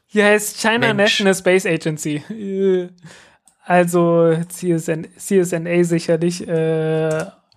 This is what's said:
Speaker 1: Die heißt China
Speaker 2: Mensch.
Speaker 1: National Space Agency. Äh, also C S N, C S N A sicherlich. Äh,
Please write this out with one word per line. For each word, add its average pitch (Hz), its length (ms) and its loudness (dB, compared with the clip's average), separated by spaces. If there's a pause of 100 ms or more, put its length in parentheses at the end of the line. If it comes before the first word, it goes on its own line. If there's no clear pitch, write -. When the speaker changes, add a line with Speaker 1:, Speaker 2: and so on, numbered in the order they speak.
(120)
Speaker 1:
Die 208 100 2
heißt 208 360 2
China 226 340 0
Speaker 2:
Mensch. 208 280 0
Speaker 1:
National 196 140 4
Space 180 300 2
Agency. 160 520 -4 (120)
Äh, 196 600 -2 (760)
also 170 720 2 (120)
C 180 240 -4
S 160 160 -2
N, 165 180 -6 (100)
C - 220 -2
S 175 140 0
N 170 140 -4
A 175 180 2
sicherlich. 170 600 0
Äh, 160 800 -2 (300)